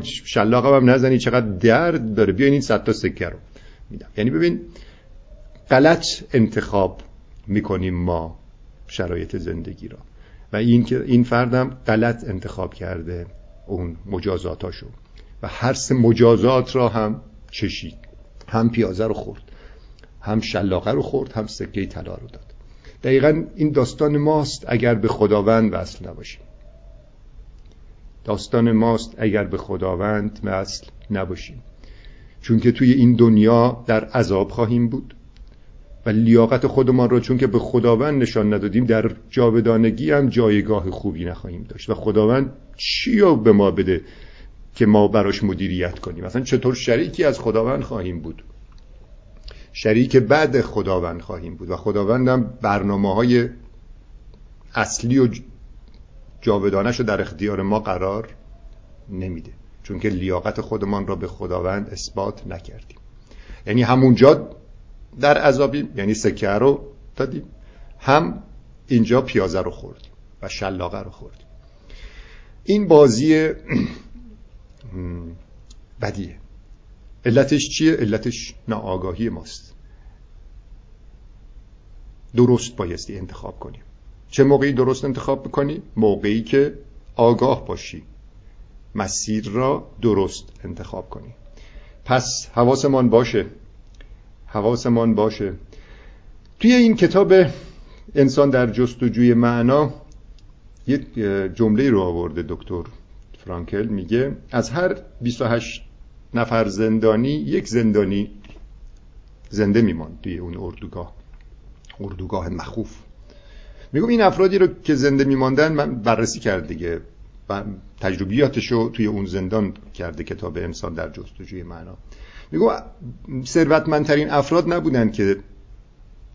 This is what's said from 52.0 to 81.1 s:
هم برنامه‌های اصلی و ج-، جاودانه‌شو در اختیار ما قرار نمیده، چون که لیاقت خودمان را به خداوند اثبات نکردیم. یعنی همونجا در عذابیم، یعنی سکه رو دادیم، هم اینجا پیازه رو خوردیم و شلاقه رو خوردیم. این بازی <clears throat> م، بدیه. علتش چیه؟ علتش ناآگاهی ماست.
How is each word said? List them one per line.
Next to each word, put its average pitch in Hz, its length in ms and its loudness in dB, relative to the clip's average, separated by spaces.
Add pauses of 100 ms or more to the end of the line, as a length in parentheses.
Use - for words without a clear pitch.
هم 127 340 0
برنامه‌های 101 880 2 (1300)
اصلی 120 420 -2
و 127 100 4
ج-، - 140 -6 (1000)
جاودانه‌شو 101 640 -2
در 101 180 -2
اختیار 92 400 -6
ما 104 180 -2
قرار 98 500 -6 (800)
نمیده، 90 420 -12 (320)
چون 92 160 -10
که 104 100 -2
لیاقت 92 520 -4
خودمان 101 460 -4
را 98 80 -4
به 90 120 -8
خداوند 92 640 -6
اثبات 101 580 -8
نکردیم. - 500 -18 (720)
یعنی 117 140 2
همونجا 127 680 6 (720)
در 143 180 4
عذابیم، 139 580 2
یعنی 104 180 -2
سکه 104 360 -2
رو 131 360 2 (300)
دادیم، 135 280 -6 (560)
هم 156 440 0 (440)
اینجا 117 340 4
پیازه 95 400 -2
رو 90 100 -6
خوردیم - 400 -18 (300)
و 98 60 -12
شلاقه 95 560 -8
رو 120 60 -16
خوردیم. - 360 -20 (1200)
این 202 240 0
بازی 156 640 6
<clears throat> - 600 -6 (840)
م، 87 280 -10 (800)
بدیه. 95 340 -10 (920)
علتش 135 440 2
چیه؟ 156 240 2
علتش 110 640 -4 (120)
ناآگاهی 104 600 -6
ماست. - 460 -14 (2500)